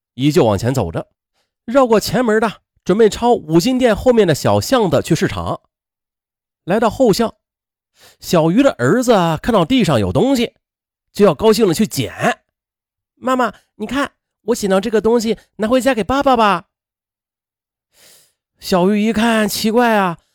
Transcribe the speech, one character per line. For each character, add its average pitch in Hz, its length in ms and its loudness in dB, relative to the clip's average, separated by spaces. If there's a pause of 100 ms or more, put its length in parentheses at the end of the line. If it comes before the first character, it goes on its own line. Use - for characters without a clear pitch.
(160)
依 139 180 0
旧 160 100 4
往 104 140 2
前 113 160 -2
走 98 180 -4
着， - 180 -10 (540)
绕 262 240 0
过 220 100 2
前 220 260 -2
门 220 180 0
的， 220 200 -4 (220)
准 185 140 0
备 226 120 4
抄 240 220 -2
五 160 260 0
金 247 220 2
店 240 160 2
后 254 160 2
面 220 160 4
的 151 80 2
小 104 240 0
巷 208 320 0
子 120 100 2
去 - 140 -2
市 156 140 -2
场。 92 320 -8 (1040)
来 180 120 -2
到 226 120 0
后 226 240 2
巷， 226 200 -2 (840)
小 165 320 0
鱼 220 100 2
的 285 120 2
儿 156 280 0
子 240 120 2 (280)
看 240 120 -2
到 190 100 2
地 240 220 0
上 143 120 0
有 95 140 -2
东 214 240 0
西， 233 220 -4 (560)
就 202 120 2
要 180 80 4
高 220 200 2
兴 220 120 0
的 175 80 2
去 202 140 0
捡。 - 540 -6 (760)
“妈 254 220 -4
妈， 233 160 -4 (220)
你 208 120 -10
看， 254 280 -6 (260)
我 220 140 -4
捡 202 140 -4
到 190 120 2
这 220 100 -6
个 214 80 0
东 226 220 0
西， 214 160 -4 (180)
拿 202 100 -6
回 247 140 0
家 262 140 0
给 214 100 -4
爸 262 180 -2
爸 269 140 2
吧。” 202 320 0 (1900)
小 180 300 0
鱼 208 120 0
一 220 120 0
看， 220 340 0
奇 214 240 -4
怪 233 240 2
啊， 185 240 -2 (160)